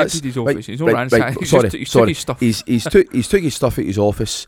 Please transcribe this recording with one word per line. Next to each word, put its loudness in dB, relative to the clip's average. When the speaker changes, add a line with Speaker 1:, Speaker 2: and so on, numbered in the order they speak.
Speaker 1:
that's -2
Speaker 2:
emptied -6
his -8
Speaker 1:
right, 0
Speaker 2:
office. -10
He's -10
not -4
Speaker 1:
right, 4
right, 0
Speaker 2:
ransacked. 2
He's -6
Speaker 1:
sorry, 6
Speaker 2:
just, -2
he's -10
Speaker 1:
sorry. 4
Speaker 2:
took 4
his -2
stuff. -6
Speaker 1:
He's, 0
he's 0
took, 4
he's -2
took 2
his -2
stuff -2
out -4
his -4
office, -2